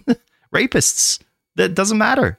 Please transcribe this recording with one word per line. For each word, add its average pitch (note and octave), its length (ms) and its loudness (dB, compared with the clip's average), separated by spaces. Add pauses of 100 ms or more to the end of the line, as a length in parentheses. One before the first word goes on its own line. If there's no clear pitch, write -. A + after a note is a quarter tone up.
<laughs> A#3 80 4 (400)
rapists, - 680 0 (360)
that F3+ 180 0
doesn't G3+ 240 0
matter. A3 400 0